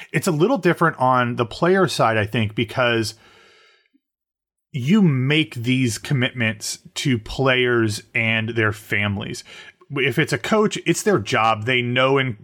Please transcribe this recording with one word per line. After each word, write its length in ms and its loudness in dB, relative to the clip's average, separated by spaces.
It's 160 -2
a 40 0
little 260 2
different 400 0
on 380 2
the 100 0
player 420 2
side, 300 0
I 80 0
think, 300 -2
because 580 0
you 320 2
make 500 2
these 460 0
commitments 800 -2
to 240 0
players 800 0
and 340 -2
their 240 0
families, 680 -4
if 280 -2
it's 140 0
a 40 -2
coach, 480 0
it's 180 -2
their 140 2
job. 480 0
They 160 0
know, 360 2
and 260 -2